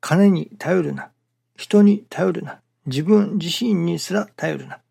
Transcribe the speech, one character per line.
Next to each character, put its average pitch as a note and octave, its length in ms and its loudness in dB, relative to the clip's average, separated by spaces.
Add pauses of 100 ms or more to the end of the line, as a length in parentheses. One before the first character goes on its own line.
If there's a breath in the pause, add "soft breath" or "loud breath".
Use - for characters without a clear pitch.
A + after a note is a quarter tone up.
金 G3 280 4
に E3+ 300 -2
頼 F3 240 -2
る C#2+ 100 -6
な。 - 160 -12 (460)
人 - 260 2
に G3+ 300 4
頼 - 200 -2
る - 120 -8
な。 - 180 -16 (240)
自 C3+ 160 -4
分 G3+ 380 2
自 E3 80 -6
身 A3 260 -2
に E3+ 240 -2
す F3 160 -8
ら G#3 220 -2
頼 D#3 240 -6
る - 80 -16
な。 - 240 -18